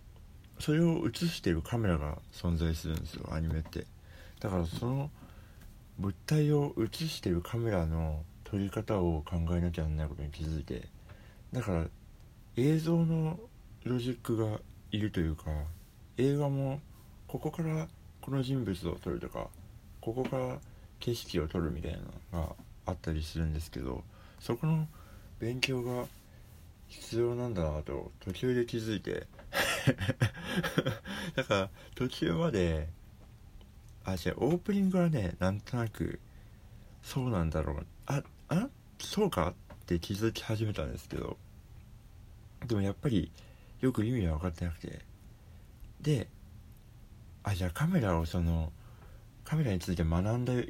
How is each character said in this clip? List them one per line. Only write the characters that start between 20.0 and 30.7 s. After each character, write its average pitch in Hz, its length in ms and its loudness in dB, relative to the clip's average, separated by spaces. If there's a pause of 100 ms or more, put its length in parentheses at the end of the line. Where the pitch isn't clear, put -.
こ 113 120 -2
こ 127 120 0
か 131 140 0
ら 127 200 -2 (400)
景 120 160 0
色 - 240 -4
を 78 80 2
撮 87 140 0
る 80 100 2
み 78 120 -4
た - 60 -2
い 82 40 -2
な 90 60 -6 (340)
の 82 140 0
が - 100 -6 (300)
あ 92 60 2
っ 87 80 -2
た 82 120 -2
り 76 100 0
す 78 160 -4
る 82 80 2
ん 78 60 2
で 78 80 0
す - 100 -8
け - 80 -6
ど、 65 240 -4 (380)
そ 120 160 0
こ - 100 0
の 156 220 2 (500)
勉 123 220 0
強 127 240 2
が 123 220 0 (840)
必 - 300 -4
要 120 180 4
な 123 120 0
ん 113 60 -2
だ 82 160 2
な 76 120 -2
と - 280 -4 (100)
途 95 120 -4
中 123 240 2
で 120 100 4
気 117 120 0
づ 110 180 0
い 92 40 0
て。 - 280 -2 (220)
<laughs> - 80 0 (1800)